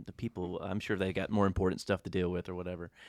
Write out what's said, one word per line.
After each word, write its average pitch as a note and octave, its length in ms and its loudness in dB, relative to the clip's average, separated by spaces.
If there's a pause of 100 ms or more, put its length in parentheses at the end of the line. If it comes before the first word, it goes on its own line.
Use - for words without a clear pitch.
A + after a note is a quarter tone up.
the - 60 -14
people, F2+ 500 -4
I'm F#2+ 180 -2
sure G#2 160 -2
they F#2+ 160 0
got F#2+ 180 -2
more G#2 160 6
important F#2 340 4
stuff - 240 0
to F#2 60 -6
deal F2+ 200 2
with F2+ 180 -2
or F#2 60 -6
whatever." F2+ 360 -6 (180)